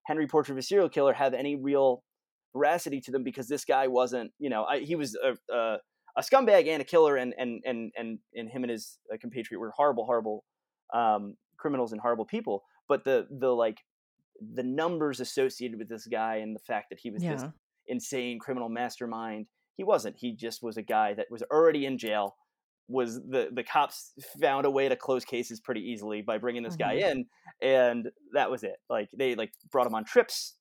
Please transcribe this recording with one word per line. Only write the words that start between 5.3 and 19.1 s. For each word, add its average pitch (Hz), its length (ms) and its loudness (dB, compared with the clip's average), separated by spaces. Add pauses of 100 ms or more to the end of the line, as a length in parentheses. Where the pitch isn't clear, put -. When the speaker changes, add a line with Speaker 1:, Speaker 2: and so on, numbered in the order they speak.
Speaker 1:
a, 113 240 0 (380)
a - 60 0
scumbag 214 440 6
and 156 140 0
a 135 60 -4
killer, 156 300 6
and, 127 200 -2
and, 120 300 -4
and, 117 280 -4
and, 113 240 -8 (160)
and 113 140 -10
him 127 160 -6
and 120 60 -4
his, 113 260 -8 (160)
uh, 110 80 -6
compatriot 117 400 -8
were 110 160 -8
horrible, 131 300 2
horrible, 110 380 0 (500)
um, 107 420 2 (220)
criminals 131 340 -2
and 107 80 -8
horrible 117 240 0
people. 135 400 -4 (240)
But 135 160 2
the, 127 260 2
the, 131 180 0
like, 117 320 2 (600)
the 113 220 -8
numbers 147 580 -2
associated 127 580 -2
with 110 120 -12
this 110 160 -12
guy 110 300 -2
and 110 180 -6
the 104 60 -12
fact 107 280 -6
that - 120 -14
he 120 100 -10
was 107 120 -6
this 147 200 -4
Speaker 2:
Yeah. 147 80 -8 (380)
Speaker 1:
insane 123 500 -6
criminal 123 300 -6
mastermind, 113 760 -6 (300)